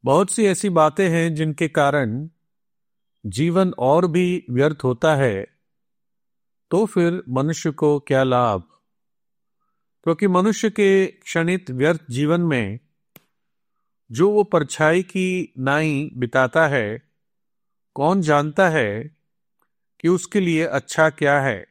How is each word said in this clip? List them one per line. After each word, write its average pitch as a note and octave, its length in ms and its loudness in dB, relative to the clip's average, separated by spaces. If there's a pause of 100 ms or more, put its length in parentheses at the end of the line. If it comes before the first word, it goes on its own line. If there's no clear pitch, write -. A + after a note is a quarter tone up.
बहुत D#3 280 2
सी A3 140 0
ऐसी F#3+ 240 0
बातें E3 400 2
हैं E3 260 -2
जिनके D#3 320 -4
कारण C#3+ 600 -2 (960)
जीवन E3+ 540 0
और D#3 280 2
भी F3+ 420 0
व्यर्थ C#3+ 340 0
होता C3 320 0
है, A2 320 -2 (1200)
तो G3+ 140 2
फिर F3 440 -2
मनुष्य D3 420 -2
को D3 280 0
क्या C3+ 240 0
लाभ? B2 380 0 (1400)
क्योंकि E3 240 0
मनुष्य G3 420 0
के G3 360 2
क्षणिक F3 640 -4
व्यर्थ C#3+ 400 0
जीवन D3 320 0
में B2 380 -2 (1300)
जो E3+ 200 2
वो G#3 120 2
परछाई D#3+ 600 0
की F#3 540 -4
नाई D3 560 -2
बिताता C3 540 2
है, A#2+ 400 -4 (880)
कौन E3+ 260 0
जानता D3+ 480 2
है A#2+ 460 -4 (840)
कि D#3+ 80 -2
उसके F3+ 320 0
लिए E3+ 260 0
अच्छा D#3 440 0
क्या C#3+ 320 0
है? A2 300 -4